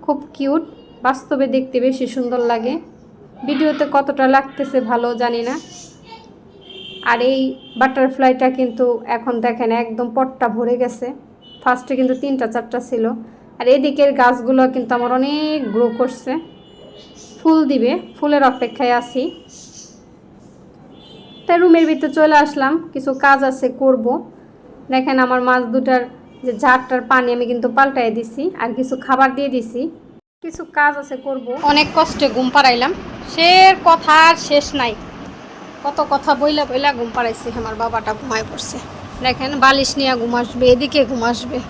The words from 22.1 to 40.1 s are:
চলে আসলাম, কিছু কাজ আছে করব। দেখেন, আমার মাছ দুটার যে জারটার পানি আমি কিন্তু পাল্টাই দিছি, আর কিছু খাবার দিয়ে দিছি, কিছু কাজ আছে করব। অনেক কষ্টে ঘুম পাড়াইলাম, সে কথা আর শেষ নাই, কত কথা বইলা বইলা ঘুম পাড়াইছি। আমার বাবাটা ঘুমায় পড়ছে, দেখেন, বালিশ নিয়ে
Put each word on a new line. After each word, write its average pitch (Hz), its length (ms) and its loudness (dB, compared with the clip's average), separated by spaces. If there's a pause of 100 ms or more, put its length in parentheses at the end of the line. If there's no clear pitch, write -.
চলে 311 260 6
আসলাম, 285 280 -2 (220)
কিছু 269 160 -4 (140)
কাজ 277 140 6 (120)
আছে 262 160 -4 (160)
করব। 262 240 2 (840)
দেখেন, 262 240 0 (100)
আমার 254 220 0
মাছ 254 140 2 (120)
দুটার 254 280 2 (440)
যে 247 60 -2 (100)
জারটার 254 480 2
পানি 254 260 4
আমি 240 160 -2
কিন্তু 240 240 -2
পাল্টাই 269 420 2
দিছি, 233 240 -8 (200)
আর 233 160 -4
কিছু 262 160 -4 (120)
খাবার 269 300 4
দিয়ে 277 180 -4
দিছি, 240 260 -6 (640)
কিছু 330 180 -12 (160)
কাজ 294 140 4 (100)
আছে 269 140 -10 (100)
করব। 262 200 -8 (240)
অনেক 294 160 4 (100)
কষ্টে 311 300 2 (100)
ঘুম 254 200 0
পাড়াইলাম, 262 360 4 (400)
সে 330 160 2 (380)
কথা 330 280 4 (140)
আর 339 80 4 (120)
শেষ 285 180 2 (140)
নাই, 233 120 -2 (920)
কত 285 140 -4 (140)
কথা 285 180 -2 (100)
বইলা 294 300 2
বইলা 277 280 0
ঘুম 233 180 -6
পাড়াইছি। 233 320 -4 (120)
আমার 220 220 -8
বাবাটা 220 380 -4
ঘুমায় 220 300 -4
পড়ছে, - 280 -10 (480)
দেখেন, 262 240 -4 (140)
বালিশ 269 340 4
নিয়ে 269 220 0